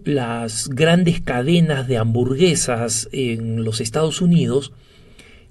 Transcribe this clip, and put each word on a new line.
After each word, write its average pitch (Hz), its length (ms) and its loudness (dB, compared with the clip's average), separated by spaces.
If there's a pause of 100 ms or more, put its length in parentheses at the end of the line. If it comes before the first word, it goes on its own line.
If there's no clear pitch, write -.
las 117 640 -4
grandes 165 500 2
cadenas 139 680 0
de 127 100 0
hamburguesas 120 1120 0
en 113 540 -4
los 113 160 -4
Estados 151 400 -2
Unidos 143 520 2 (760)